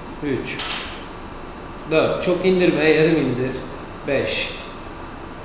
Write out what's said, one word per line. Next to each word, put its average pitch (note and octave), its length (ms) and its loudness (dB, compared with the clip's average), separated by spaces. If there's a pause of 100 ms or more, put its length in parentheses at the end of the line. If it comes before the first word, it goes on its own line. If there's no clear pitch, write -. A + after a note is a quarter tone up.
(240)
Üç. C#3 340 -2 (1300)
Dört. D#3 320 4
Çok F3+ 220 2
indirme. F3 380 6
Yarım D#3+ 340 6
indir. C3 340 2 (560)
Beş. - 440 0 (920)